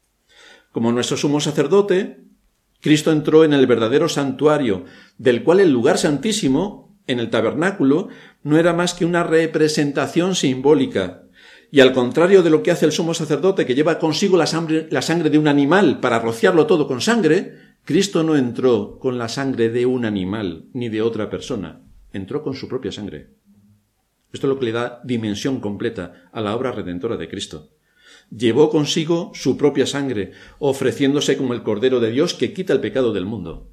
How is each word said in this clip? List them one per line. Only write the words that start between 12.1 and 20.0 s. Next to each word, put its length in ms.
de 80
lo 120
que 80
hace 160
el 60
sumo 200
sacerdote, 540
que 80
lleva 240
consigo 400
la 80
sangre, 440
la 120
sangre 260
de 100
un 100
animal 520
para 180
rociarlo 480
todo 220
con 140
sangre, 720
Cristo 380
no 140
entró 600
con 200
la 100
sangre 400
de 160
un 200